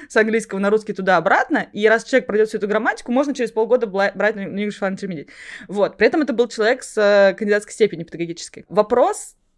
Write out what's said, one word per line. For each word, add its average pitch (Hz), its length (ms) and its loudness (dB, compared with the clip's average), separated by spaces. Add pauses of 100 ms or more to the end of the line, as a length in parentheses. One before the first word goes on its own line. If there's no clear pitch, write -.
с - 80 -2
английского 214 420 0
на 196 100 0
русский 208 240 0
туда-обратно, 190 800 2
и 208 140 2
раз 220 160 4
человек - 240 0
пройдет 214 220 0
всю 220 80 -6
эту 202 100 -4
грамматику, 220 440 -2
можно 277 220 0
через 240 180 -4
полгода 226 360 0
бла-, 196 260 0
брать 202 220 0
New 196 120 -10 (200)
English 208 140 -10
File 190 140 -4
Intermediate. 175 340 -10 (380)
Вот. 190 300 -2
При 208 100 6
этом 330 140 2
это 277 120 -2
был 233 140 0
человек 233 360 0
с, - 140 -12
э, 202 380 4
кандидатской 208 380 -2
степенью 175 320 0
педагогической. - 600 -12
Вопрос 240 680 0 (220)